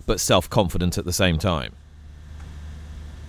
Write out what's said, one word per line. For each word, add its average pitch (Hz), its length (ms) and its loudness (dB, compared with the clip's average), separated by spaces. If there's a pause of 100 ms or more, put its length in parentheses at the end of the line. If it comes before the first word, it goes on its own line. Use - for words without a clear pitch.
but 104 120 0
self-confident 90 800 4
at 98 80 -2
the 87 80 -2
same 90 260 4
time? 76 360 0 (1500)